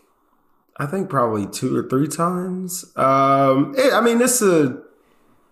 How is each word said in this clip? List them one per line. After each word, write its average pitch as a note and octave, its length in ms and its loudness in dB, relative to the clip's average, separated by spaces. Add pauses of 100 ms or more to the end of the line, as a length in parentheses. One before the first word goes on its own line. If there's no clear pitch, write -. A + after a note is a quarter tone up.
(760)
I C#3 80 -6
think F#3 240 -4
probably A2+ 380 -2
two C3 300 -4
or A#2 100 -4
three C#3 200 0
times. F3+ 760 -6 (120)
Um, C3+ 800 2
it, C4 160 4
I G#3 80 2
mean, A#3 200 2
it's B3 200 0
a D#3+ 400 2 (720)